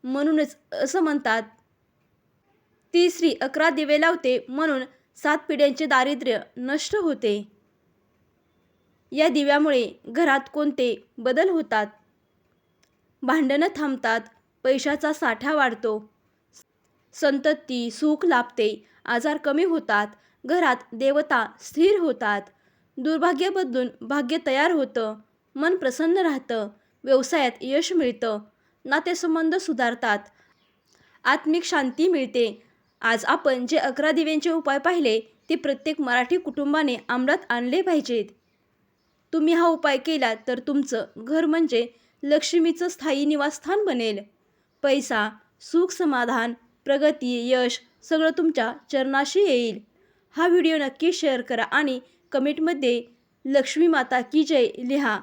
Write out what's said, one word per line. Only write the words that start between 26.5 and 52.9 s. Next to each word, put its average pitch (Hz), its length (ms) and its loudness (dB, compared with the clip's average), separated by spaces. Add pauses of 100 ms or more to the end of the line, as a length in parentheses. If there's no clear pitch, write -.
व्यवसायात 262 480 2 (100)
यश 294 320 -2
मिळतं, 233 460 -2 (460)
नातेसंबंध 320 680 0
सुधारतात, 240 640 -2 (1040)
आत्मिक 311 400 0
शांती 294 440 0
मिळते. 240 560 0 (380)
आज 226 240 0
आपण 262 420 0
जे 311 100 2
अकरा 285 340 0
दिव्यांचे 311 380 0
उपाय 302 280 0
पाहिले, 285 420 2 (300)
ते 320 60 2
प्रत्येक 294 460 -4
मराठी 254 360 0
कुटुंबाने 285 600 -2 (120)
अंमलात 254 280 0 (120)
आणले 247 320 -2
पाहिजेत. 269 440 0 (1080)
तुम्ही 320 200 4
हा 339 140 4
उपाय 311 300 2
केला, 269 380 0
तर 247 240 -6
तुमचं 269 460 -2 (120)
घर 294 280 -2
म्हणजे 302 420 0 (360)
लक्ष्मीचं 330 640 0
स्थायी 285 380 -2
निवासस्थान 302 600 -2
बनेल. 226 340 -2 (600)
पैसा, 262 480 0 (320)
सुख, 349 260 0
समाधान, 247 640 -2 (320)
प्रगती, 269 640 0
यश 247 320 0 (220)
सगळं 320 340 2
तुमच्या 311 360 0 (180)
चरणाशी 269 480 0
येईल. 247 400 2 (520)
हा 330 160 0
व्हिडिओ 320 300 4
नक्की 294 360 -2
शेअर 262 280 0
करा 233 220 -4
आणि 262 360 -2 (320)
कमेंटमध्ये 277 720 0 (420)